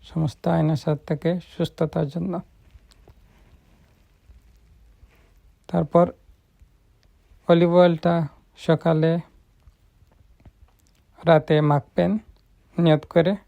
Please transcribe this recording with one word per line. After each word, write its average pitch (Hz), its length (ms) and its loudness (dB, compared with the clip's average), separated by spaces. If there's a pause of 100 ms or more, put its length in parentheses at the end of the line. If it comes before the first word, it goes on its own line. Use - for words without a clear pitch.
সমস্ত - 460 -6
আইনাসাদ 156 500 -2 (100)
থেকে 165 320 -4
সুস্থতার 160 680 -6
জন্য। 175 320 -8 (3250)
তারপর 170 440 2 (1400)
অলিভ 170 220 4
অয়েলটা 170 580 2 (300)
সকালে, 165 600 0 (2000)
রাতে 151 360 2
মাখবেন 151 560 -2 (600)
নিয়ত 156 260 2
করে 175 300 0 (120)